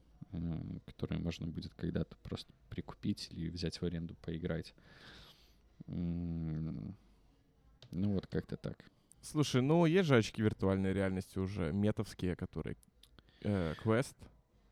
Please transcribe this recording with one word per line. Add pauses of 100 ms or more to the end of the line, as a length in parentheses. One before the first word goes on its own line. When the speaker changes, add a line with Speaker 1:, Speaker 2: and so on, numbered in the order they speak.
(320)
Speaker 1:
э, (260)
который
можно
будет
когда-то
просто (160)
прикупить
или
взять
в
аренду,
поиграть. (1120)
М, (920)
ну
вот
как-то
так. (380)
Speaker 2:
Слушай,
ну
есть
же
очки
виртуальной
реальности
уже,
метовские,
которые, (640)
э, (100)
Quest. (580)